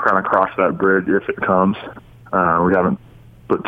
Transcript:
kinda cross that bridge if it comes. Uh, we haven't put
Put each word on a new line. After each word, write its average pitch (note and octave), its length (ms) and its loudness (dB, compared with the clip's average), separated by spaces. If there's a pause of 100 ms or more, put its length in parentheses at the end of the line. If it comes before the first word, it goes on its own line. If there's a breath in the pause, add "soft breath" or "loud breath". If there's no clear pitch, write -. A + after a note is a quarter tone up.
kinda G2 180 2
cross F#2+ 360 0
that F2 200 0
bridge F#2+ 300 2
if F#2+ 200 0
it G2 80 -6
comes. F#2+ 400 2 (560)
Uh, F2 340 2
we F#2 80 2
haven't F#2 240 0 (500)
put - 200 -2